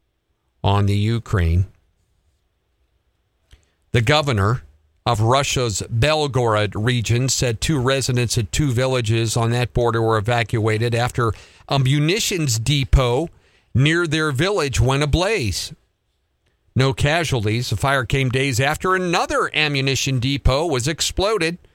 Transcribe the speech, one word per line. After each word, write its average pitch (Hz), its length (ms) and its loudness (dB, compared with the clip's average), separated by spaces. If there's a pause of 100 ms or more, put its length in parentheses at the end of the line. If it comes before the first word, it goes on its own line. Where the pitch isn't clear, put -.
(640)
on 101 220 2
the 101 140 2
Ukraine. 98 680 0 (2250)
The 120 100 2
governor 127 600 2 (420)
of 110 160 0
Russia's 123 680 0
Belgorod 120 840 0
region 120 560 0
said 120 320 -2
two 156 180 0
residents 123 560 0
at 113 160 -2
two 151 180 2
villages 117 640 0
on 113 180 0
that 120 200 -2
border 117 300 2
were 110 160 2
evacuated 113 760 0
after 117 380 0 (380)
a 139 80 0
munitions 147 800 0
depot 135 720 0 (420)
near 165 340 2
their 156 240 0
village 147 480 -2
went 135 240 2
ablaze. 151 680 -2 (1040)
No 135 200 0
casualties. 127 720 -2
The 110 80 -4
fire 135 300 0
came 135 240 -2
days 131 280 -2
after 151 360 0
another 185 580 -2
ammunition 135 680 -2
depot 139 440 0
was 127 240 -2
exploded 175 680 -2 (160)